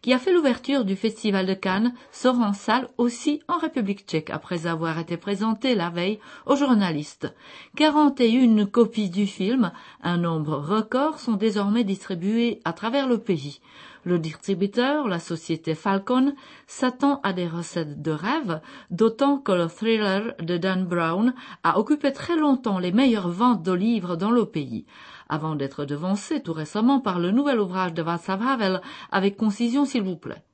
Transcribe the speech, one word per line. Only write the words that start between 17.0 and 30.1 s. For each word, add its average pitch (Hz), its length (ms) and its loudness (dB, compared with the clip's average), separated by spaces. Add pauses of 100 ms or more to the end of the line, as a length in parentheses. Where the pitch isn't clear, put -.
à 196 100 -2
des 180 140 -4
recettes 160 560 -6
de 160 80 -2
rêve, 185 500 -4 (300)
d'autant 226 480 2
que 240 140 -2
le 175 140 2
thriller 214 760 0
de 175 160 -2
Dan 185 260 0
Brown 175 480 0 (320)
a 156 140 4
occupé 285 340 2
très 339 240 -4
longtemps 262 420 2
les 180 140 -2
meilleures 220 360 4
ventes 196 340 2
de 185 100 0
livres 180 440 0
dans 196 140 -2
le 240 160 4
pays, 123 400 -8 (420)
avant 151 260 -4
d'être 143 300 -6
devancé 185 560 -4
tout 165 140 -8
récemment 214 460 0
par 185 180 -2
le 175 120 0
nouvel 254 300 2
ouvrage 185 320 -2
de 165 80 -4
Václav 170 420 -4
Havel, 214 380 0 (320)
Avec 196 240 0
concision, 233 480 0
s'il 240 180 -2
vous 185 140 -4